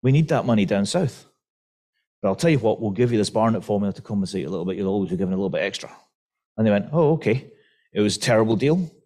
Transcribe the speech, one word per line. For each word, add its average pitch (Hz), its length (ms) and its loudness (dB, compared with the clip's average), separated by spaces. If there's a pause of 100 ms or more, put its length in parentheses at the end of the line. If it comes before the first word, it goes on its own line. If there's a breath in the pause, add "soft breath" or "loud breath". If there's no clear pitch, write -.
We 131 120 2
need 156 160 2
that 139 160 0
money 107 200 2
down 101 200 0
south. 170 400 -4 (960)
But 101 80 0
I'll 98 60 0
tell 165 140 0
you 147 100 4
what, 107 200 0
we'll 107 120 -2
give 120 200 0
you 117 60 0
this 101 120 0
Barnett 110 360 0
formula 101 280 -2
to - 80 -12
compensate 95 460 -4
a - 20 -8
little 87 160 -4
bit. 92 120 -4
You'll 98 100 -2
always 95 240 -2
be 90 60 -4
given 92 160 -2
a 95 40 -2
little 98 120 -2
bit 78 140 -4
extra." - 280 -8 (680)
And 113 80 0
they 107 60 4
went, 98 220 0
"Oh, 156 180 4
okay." 135 400 -2 (400 soft breath)
It 98 80 -4
was 104 160 2
a - 60 -8
terrible 113 340 4
deal. 156 340 0 (160)